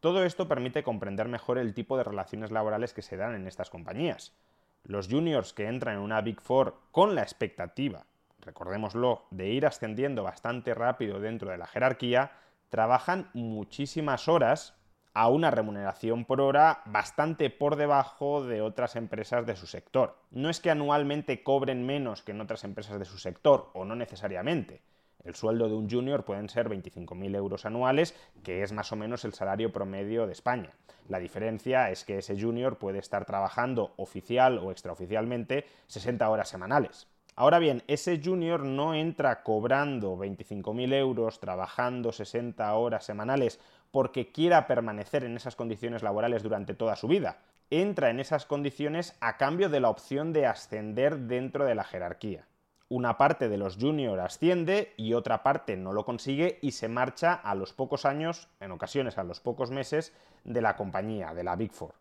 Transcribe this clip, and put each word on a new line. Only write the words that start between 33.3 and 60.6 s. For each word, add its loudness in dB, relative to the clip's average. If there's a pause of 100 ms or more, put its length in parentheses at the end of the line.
oficial 2
o -4
extraoficialmente -4 (200)
sesenta 0
horas 2
semanales. 0 (260)
Ahora 8
bien, 2
ese 0
junior 0
no 0
entra 0
cobrando 0
veinticinco -6
mil 0
euros, 0
trabajando -2
sesenta -4
horas 0
semanales 0 (300)
porque 0
quiera 6
permanecer 0
en -6
esas -10
condiciones -4
laborales 2
durante -2
toda 0
su -4
vida. 2 (320)
Entra 2
en -2
esas -2
condiciones -4
a -2
cambio 2
de 2
la 6
opción -4
de 4
ascender 0
dentro -2
de 2
la -2
jerarquía. -8 (420)
Una 0
parte 6
de 0
los -2
junior 0
asciende 0
y -2
otra 0
parte 0
no -6
lo 0
consigue -2
y 0
se -6
marcha 0
a -4
los -6
pocos -4
años, -2 (120)
en -12
ocasiones -4
a -2
los -10
pocos -4
meses, -4 (300)
de -2